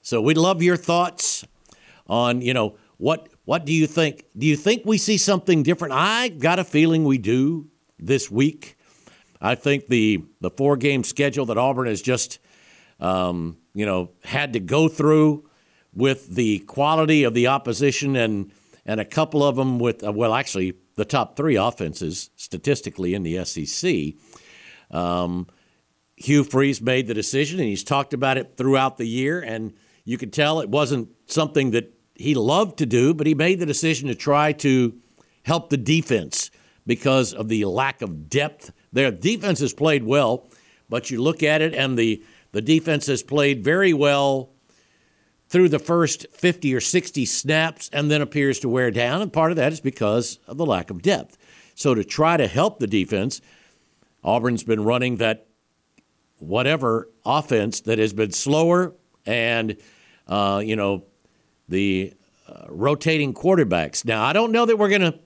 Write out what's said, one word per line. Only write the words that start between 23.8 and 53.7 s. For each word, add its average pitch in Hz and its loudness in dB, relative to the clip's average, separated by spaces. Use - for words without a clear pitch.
Um, 87 -4
Hugh 143 2
Freeze 135 0
made 127 0
the 113 -4
decision, 143 -2
and 127 0
he's 98 -6
talked 139 -2
about 131 -2
it - -12
throughout 131 2
the 117 -6
year, 131 -2
and 113 -8
you 120 -6
could 117 -10
tell 156 2
it 123 -6
wasn't 131 0
something 147 0
that 117 -2
he 143 0
loved 151 0
to 147 0
do, 127 4
but 151 -4
he 156 2
made 170 2
the 175 -4
decision 143 -2
to 120 -4
try 147 2
to 131 0
help 165 -2
the 143 0
defense 120 -2
because 127 0
of 110 -8
the 110 0
lack 123 -2
of 80 -10
depth. 143 -4
Their 127 2
defense 180 -2
has 139 -2
played 147 0
well, 123 0
but 120 -6
you 120 -4
look 156 0
at 151 2
it, 160 0
and 131 -2
the, 113 2
the 107 -4
defense 156 2
has 135 -2
played 143 0
very 175 2
well 139 2
through 180 6
the 147 2
first 170 0
fifty 170 0
or 123 0
sixty 147 -2
snaps 156 -2
and 147 -2
then 147 2
appears 139 0
to 135 -4
wear 123 2
down, 120 0
and 208 -4
part 160 2
of 170 -2
that 139 2
is 160 -10
because 117 -2
of 110 -14
the 165 -4
lack 92 -2
of 90 -10
depth. 156 -2
So 135 0
to 110 0
try 160 0
to 131 2
help 127 0
the 123 -2
defense, 101 -2